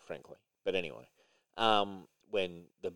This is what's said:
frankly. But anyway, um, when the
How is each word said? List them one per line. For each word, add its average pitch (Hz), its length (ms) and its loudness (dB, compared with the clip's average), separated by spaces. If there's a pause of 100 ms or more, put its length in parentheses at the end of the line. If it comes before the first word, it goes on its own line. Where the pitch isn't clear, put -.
frankly. - 320 -12 (280)
But 92 100 0
anyway, 69 320 -4 (480)
um, 101 520 2 (240)
when 90 320 0 (180)
the 92 140 -4